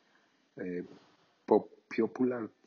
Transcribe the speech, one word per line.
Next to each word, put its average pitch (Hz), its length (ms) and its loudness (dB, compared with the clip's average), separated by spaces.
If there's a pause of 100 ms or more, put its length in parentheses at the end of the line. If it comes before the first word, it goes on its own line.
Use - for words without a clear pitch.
(560)
eh, 90 280 -8 (640)
pop-, 104 240 4 (260)
popular 120 540 -2 (160)